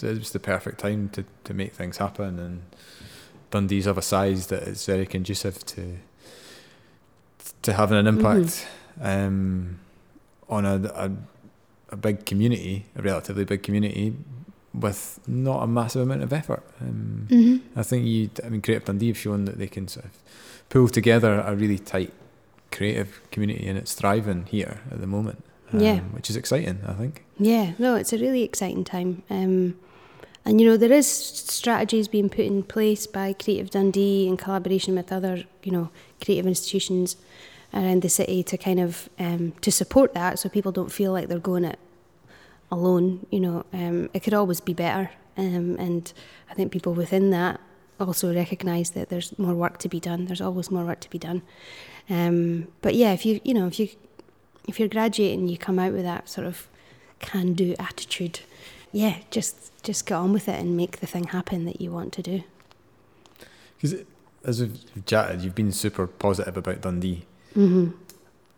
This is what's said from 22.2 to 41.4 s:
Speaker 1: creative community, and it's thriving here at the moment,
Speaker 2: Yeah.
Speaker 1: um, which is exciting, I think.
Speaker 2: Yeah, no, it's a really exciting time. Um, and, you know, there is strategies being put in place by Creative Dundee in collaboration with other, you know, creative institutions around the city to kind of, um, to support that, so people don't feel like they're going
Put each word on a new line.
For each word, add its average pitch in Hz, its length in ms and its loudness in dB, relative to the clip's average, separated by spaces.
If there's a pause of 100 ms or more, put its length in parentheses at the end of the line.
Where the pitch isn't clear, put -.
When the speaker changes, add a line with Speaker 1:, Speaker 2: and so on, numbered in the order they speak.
Speaker 1:
creative 104 500 -4 (100)
community, 104 360 -2
and 98 100 -2
it's - 160 -8
thriving 101 520 0
here - 340 -4 (100)
at - 120 -10
the 95 60 -8
moment, 104 360 -4 (300)
Speaker 2:
Yeah. 214 220 4
Speaker 1:
um, 101 180 -4
which - 160 -8
is 107 80 -4
exciting, 98 500 -2
I - 60 -4
think. 117 320 -8 (120)
Speaker 2:
Yeah, 208 400 4
no, 247 180 4
it's - 180 -2
a 233 40 2
really 247 260 2
exciting 185 420 -2
time. 180 440 -4
Um, 185 460 2 (680)
and, 214 160 8
you 226 60 10
know, 226 100 10
there 233 160 8
is 285 120 8
strategies - 1000 0
being 208 220 2
put - 160 0
in 196 180 0
place 214 440 0
by 196 260 -4
Creative 190 360 -2
Dundee 196 560 4
in 185 120 2
collaboration 190 580 0
with 180 160 -2
other, 185 320 -2 (200)
you 190 100 -4
know, 170 160 0 (340)
creative 185 240 2
institutions 185 720 0 (560)
around 185 300 2
the 180 60 2
city 185 340 0
to - 140 -6
kind 185 220 0
of, 175 300 -2 (100)
um, 170 400 -2
to - 120 0
support - 420 4
that, 175 260 -2
so - 80 -4
people 196 240 -2
don't 180 220 -4
feel 196 180 0
like 185 160 -2
they're 175 120 -2
going 175 260 0